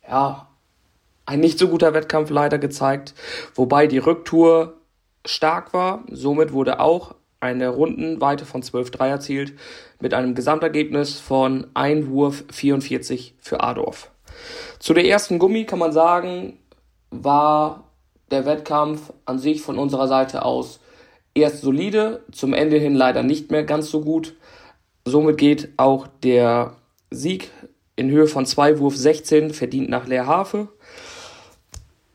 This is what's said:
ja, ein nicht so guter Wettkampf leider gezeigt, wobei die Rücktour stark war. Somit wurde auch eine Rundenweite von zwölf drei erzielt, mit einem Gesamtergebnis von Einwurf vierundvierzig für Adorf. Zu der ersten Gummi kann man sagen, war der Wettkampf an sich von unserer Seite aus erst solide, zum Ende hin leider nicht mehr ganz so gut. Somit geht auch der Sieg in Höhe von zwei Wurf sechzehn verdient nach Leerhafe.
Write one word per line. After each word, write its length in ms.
ja, 380
ein 160
nicht 180
so 80
guter 260
Wettkampf 380
leider 260
gezeigt, 560
wobei 320
die 140
Rücktour 800
stark 480
war. 340
Somit 440
wurde 260
auch 340
eine 300
Rundenweite 760
von 180
zwölf 260
drei 200
erzielt, 440
mit 160
einem 180
Gesamtergebnis 840
von 560
Einwurf 760
vierundvierzig 880
für 220
Adorf. 480
Zu 160
der 100
ersten 320
Gummi 280
kann 120
man 140
sagen, 640
war 800
der 160
Wettkampf 680
an 120
sich 240
von 160
unserer 300
Seite 360
aus 360
erst 260
solide, 720
zum 240
Ende 220
hin 180
leider 260
nicht 300
mehr 120
ganz 280
so 100
gut. 340
Somit 320
geht 400
auch 300
der 540
Sieg 400
in 140
Höhe 160
von 220
zwei 320
Wurf 180
sechzehn 560
verdient 360
nach 180
Leerhafe. 640